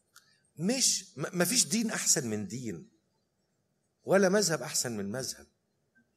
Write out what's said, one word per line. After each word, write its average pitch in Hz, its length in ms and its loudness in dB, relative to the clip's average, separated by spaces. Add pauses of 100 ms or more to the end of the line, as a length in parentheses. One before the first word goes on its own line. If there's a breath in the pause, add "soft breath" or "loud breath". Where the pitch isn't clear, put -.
(580 soft breath)
مش، 214 600 0
م-، 170 240 -6
مفيش 185 260 2
دين 220 240 0
أحسن - 380 0
من 104 180 -2
دين 107 420 -10 (1120)
ولا 185 260 4
مذهب 180 320 2
أحسن 123 360 -4
من 101 140 -6
مذهب. 123 360 -8 (680)